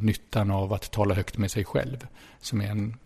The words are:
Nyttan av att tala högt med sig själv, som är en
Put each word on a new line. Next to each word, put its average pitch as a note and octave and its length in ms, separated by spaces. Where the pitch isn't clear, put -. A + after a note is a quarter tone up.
Nyttan G#2+ 500
av G2 220
att - 180
tala G2+ 240
högt F#2+ 220
med G2 140
sig G#2 140
själv, B2+ 420
som G#2 200
är G2+ 100
en G#2+ 240